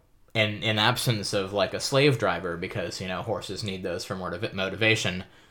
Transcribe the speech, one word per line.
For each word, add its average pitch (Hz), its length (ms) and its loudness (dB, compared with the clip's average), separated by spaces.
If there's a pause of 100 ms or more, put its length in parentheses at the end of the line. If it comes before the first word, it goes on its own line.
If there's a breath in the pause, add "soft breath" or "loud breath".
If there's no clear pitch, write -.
(340)
in, 104 300 2
in 107 160 2
absence 113 520 2
of, 98 200 -2
like, 95 200 2
a 95 80 -4
slave 139 380 4
driver, 87 380 0
because, 87 440 -6
you 95 60 -6
know, 90 160 -4
horses 95 400 -6
need 95 220 -6
those 92 200 -4
for 98 120 -6
motiva-, 90 380 -6
motivation, 95 680 2 (280 soft breath)